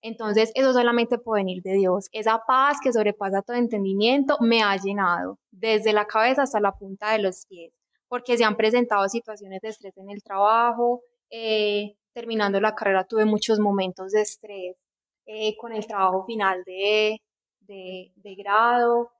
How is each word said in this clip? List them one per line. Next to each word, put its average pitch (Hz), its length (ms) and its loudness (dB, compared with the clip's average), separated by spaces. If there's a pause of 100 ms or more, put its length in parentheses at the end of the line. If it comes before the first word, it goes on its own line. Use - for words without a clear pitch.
Entonces, 220 500 0
eso 262 180 4
solamente 240 460 2
puede 226 260 -2
venir 185 200 -6
de 190 100 -4
Dios. 196 380 0
Esa 220 340 0
paz 269 380 2
que 247 100 0
sobrepasa 202 480 0
todo 240 160 -6
entendimiento 226 840 0
me 233 220 4
ha 196 160 2
llenado, 185 640 -2 (100)
desde 214 420 0
la 208 140 2
cabeza 240 380 2
hasta 220 160 -2
la 202 140 0
punta 202 400 -6
de 214 100 0
los 185 240 -6
pies, 170 260 -20 (340)
porque 240 300 -4
se 226 60 4
han 214 120 2
presentado 220 540 2
situaciones 202 520 -12
de 220 80 -10
estrés 196 280 -18
en 196 140 -18
el 202 100 -14
trabajo, 233 800 2 (300)
eh, 208 640 -2 (180)
terminando 214 480 -2
la 214 140 0
carrera 190 280 2
tuve 220 220 2
muchos 214 340 2
momentos 190 520 -2
de 214 100 4
estrés, 196 560 -10 (480)
eh, 214 320 -4
con 226 160 -12
el 214 140 -6
trabajo 190 360 0
final 190 420 -2
de, 214 540 0 (420)
de, 185 540 -16
de 202 200 -20
grado. 233 760 2 (100)